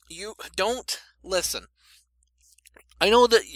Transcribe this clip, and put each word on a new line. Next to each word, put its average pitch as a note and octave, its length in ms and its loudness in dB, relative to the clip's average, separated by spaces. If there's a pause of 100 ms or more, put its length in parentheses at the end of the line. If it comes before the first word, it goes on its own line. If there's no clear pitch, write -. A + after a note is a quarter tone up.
you E3 260 -14 (200)
don't A#3 460 -6 (240)
listen. F3+ 400 -4 (1400)
I F#3 100 4
know A#3+ 160 6
that, A3+ 160 2 (140)